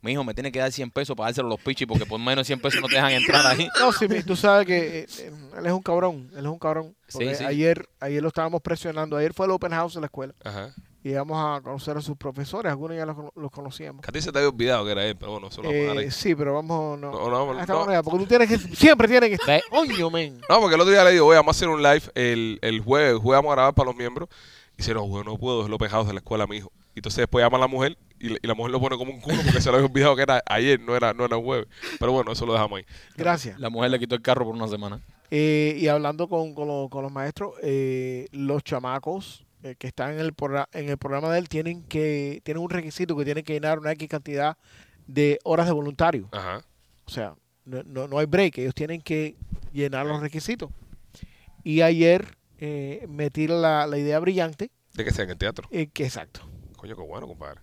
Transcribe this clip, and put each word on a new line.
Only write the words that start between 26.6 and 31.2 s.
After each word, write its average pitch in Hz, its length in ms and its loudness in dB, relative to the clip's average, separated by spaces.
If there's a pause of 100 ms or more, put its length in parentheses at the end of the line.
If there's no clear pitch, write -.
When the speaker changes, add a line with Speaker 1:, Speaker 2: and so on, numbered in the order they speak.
Speaker 3:
Y - 60 -12
entonces 107 180 -8
después 123 280 2
llama 123 120 4
a 127 40 4
la 131 60 4
mujer 131 280 -2 (240)
y, 117 100 -6
le, 110 120 -4
y 117 60 -6
la 113 80 0
mujer 117 160 -6
lo 131 100 0
pone 131 160 -2
como 127 160 -6
un 123 80 -18
culo 147 220 -2
porque - 180 4
se 135 80 2
le 127 80 6
había 139 100 6
olvidado 135 280 4
que 131 80 2
era 135 240 2
ayer, 120 320 4
no 120 160 -2
era, 117 180 2
no 120 120 -2